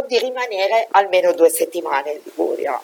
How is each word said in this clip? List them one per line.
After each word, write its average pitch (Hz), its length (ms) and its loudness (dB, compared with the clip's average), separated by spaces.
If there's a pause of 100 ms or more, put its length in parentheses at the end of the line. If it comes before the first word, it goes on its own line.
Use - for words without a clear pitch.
di 247 120 0
rimanere 226 720 -2
almeno 180 420 2
due 165 160 6
settimane 151 640 -4
in 151 100 -12
Liguria, 139 600 -6